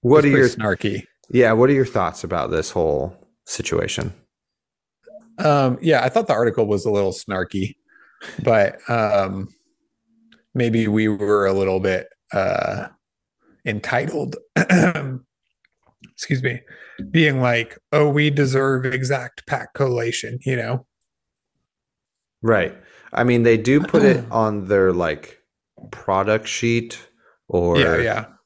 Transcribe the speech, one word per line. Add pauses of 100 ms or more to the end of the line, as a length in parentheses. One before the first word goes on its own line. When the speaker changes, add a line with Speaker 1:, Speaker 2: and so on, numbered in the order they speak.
Speaker 1:
What
Speaker 2:
It's
Speaker 1:
are
your
Speaker 2:
pretty
snarky. (260)
Speaker 1:
Yeah,
what
are
your
thoughts
about
this
whole (280)
situation? (1300)
Speaker 2:
Um,
yeah,
I
thought
the
article
was
a
little
snarky, (680)
but, (100)
um, (1040)
maybe
we
were
a
little
bit, (260)
uh, (800)
entitled, (180)
<clears throat>
excuse
me, (500)
being
like, (140)
"Oh,
we
deserve
exact
pack
collation,"
you
know? (1500)
Speaker 1:
Right. (380)
I
mean,
they
do
put
it
Speaker 2:
<clears throat>
Speaker 1:
on
their,
like, (520)
product
sheet (480)
or,
Speaker 2:
Yeah,
yeah. (200)